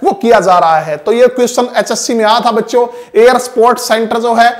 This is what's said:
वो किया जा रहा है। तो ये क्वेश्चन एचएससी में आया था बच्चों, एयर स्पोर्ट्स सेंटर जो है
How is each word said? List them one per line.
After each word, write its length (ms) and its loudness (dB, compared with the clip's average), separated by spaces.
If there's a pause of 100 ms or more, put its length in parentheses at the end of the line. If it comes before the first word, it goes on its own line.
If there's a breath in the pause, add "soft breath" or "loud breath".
वो 80 0
किया 280 2
जा 180 2
रहा 200 2
है। 180 -4
तो 160 -4
ये 160 4
क्वेश्चन 480 -2
एचएससी 380 -4
में 100 0
आया 160 2
था 100 -2
बच्चों, 360 -2 (300 loud breath)
एयर 220 4
स्पोर्ट्स 500 -2
सेंटर 300 -2
जो 160 -2
है 240 2